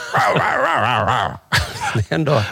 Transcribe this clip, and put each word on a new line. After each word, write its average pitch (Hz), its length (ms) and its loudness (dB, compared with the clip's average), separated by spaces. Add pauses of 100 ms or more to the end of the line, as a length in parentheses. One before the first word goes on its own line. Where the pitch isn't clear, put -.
(1900)
det 110 160 -2
är - 40 0
ändå 147 380 2